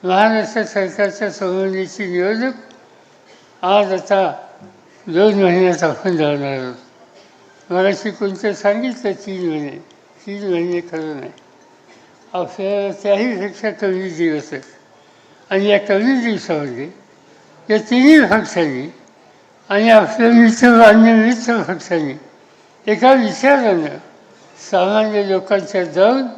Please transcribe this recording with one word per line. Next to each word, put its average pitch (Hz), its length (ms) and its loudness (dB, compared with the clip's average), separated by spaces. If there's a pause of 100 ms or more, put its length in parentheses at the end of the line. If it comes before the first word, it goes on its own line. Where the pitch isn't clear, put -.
महाराष्ट्र 214 580 0
सरकारच्या 196 680 -4
संबंधीची 190 760 -6
निवडणूक 214 480 -2 (1080)
आज 196 280 2
आता 190 400 -2 (760)
दोन 196 280 2
महिन्यात 180 480 2
आपण 165 340 -2
जाणार 143 420 -2
आहोत. 127 160 -10 (960)
मगाशी 190 400 -2
कोणतं 196 420 -6
सांगितलं 220 600 -4
तीन 185 380 -8
महिने, 147 200 -8 (560)
तीन 202 260 -8
महिने 175 280 -4
खरं 156 400 -12
नाही. - 100 -16 (1000)
आपल्याला 202 600 -6 (100)
त्याहीपेक्षा 208 680 -4
कमी 190 380 -4
दिवस 160 440 -4
आहेत 135 100 -12 (880)
आणि 196 180 0
या 202 100 4
कमी 214 420 0
दिवसामध्ये 156 680 -6 (800)
या 214 80 2
तिन्ही 262 420 6
पक्षांनी 170 720 -2 (760)
आणि 208 220 2
आपल्या 226 400 4
मित्र, 233 520 6
अन्य 226 300 8
मित्र 226 500 2
पक्षांनी 156 500 -6 (760)
एका 240 260 4
विचारानं 226 760 2 (840)
सामान्य 202 580 0
लोकांच्या 190 560 -2
जाऊन 208 420 0 (120)